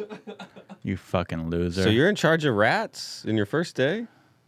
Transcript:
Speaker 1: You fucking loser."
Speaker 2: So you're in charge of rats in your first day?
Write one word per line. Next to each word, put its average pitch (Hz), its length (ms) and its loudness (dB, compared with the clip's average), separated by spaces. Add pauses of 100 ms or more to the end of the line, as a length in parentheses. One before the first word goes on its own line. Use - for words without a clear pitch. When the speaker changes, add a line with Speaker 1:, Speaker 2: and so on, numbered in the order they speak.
(840)
Speaker 1:
You 95 120 -4
fucking 82 540 -4
loser." 87 320 0
Speaker 2:
So 104 60 4
you're 123 200 6
in 202 60 2
charge 160 300 2
of 131 100 2
rats 143 680 0
in 110 120 0
your 104 100 2
first 165 280 -2
day? 180 320 -2 (420)